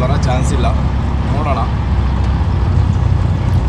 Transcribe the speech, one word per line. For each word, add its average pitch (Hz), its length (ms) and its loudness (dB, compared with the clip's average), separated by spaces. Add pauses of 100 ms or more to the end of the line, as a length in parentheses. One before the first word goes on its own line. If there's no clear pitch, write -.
ಬರೋ 127 140 0 (100)
ಚಾನ್ಸ್ - 320 0
ಇಲ್ಲ. - 100 2 (680)
ನೋಡೋಣ. 123 260 -2 (2000)